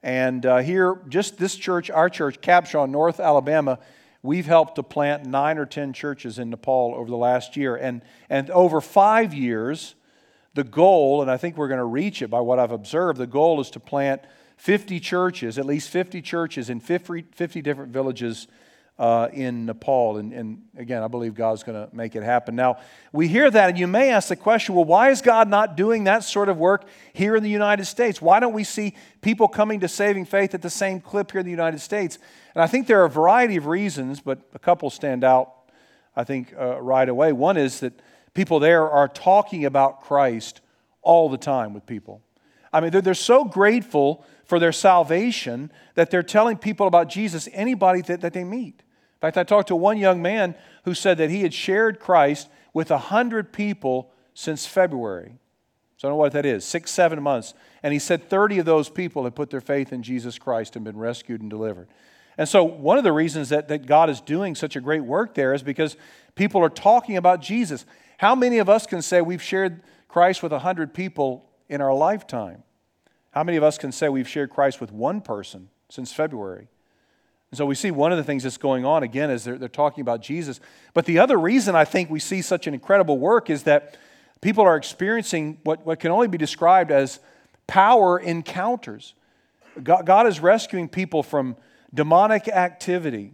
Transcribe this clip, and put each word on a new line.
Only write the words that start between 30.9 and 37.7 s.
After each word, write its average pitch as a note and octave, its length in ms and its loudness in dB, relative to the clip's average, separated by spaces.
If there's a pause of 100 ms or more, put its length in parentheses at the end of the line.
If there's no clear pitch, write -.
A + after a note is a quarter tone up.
clip G3+ 300 -6
here G3 80 -4
in F3+ 60 -4
the F3+ 60 -8
United E3 300 -4
States?" G3+ 380 -6 (340)
And E3 80 0
I D#3+ 60 4
think B3 180 -2
there G#3 160 6
are F3 40 8
a D#3+ 40 2
variety F#3+ 480 4
of C#3+ 80 -4
reasons, C#3+ 560 -6
but C3+ 160 -6 (160)
a - 60 -18
couple E3+ 320 0
stand B2+ 320 -4
out, C3 280 4 (640)
I A#2+ 80 -4
think, B2+ 300 -8
uh, B2+ 260 -6
right C3 300 2
away. C#3+ 240 2
One D#3+ 240 0
is C3+ 220 -2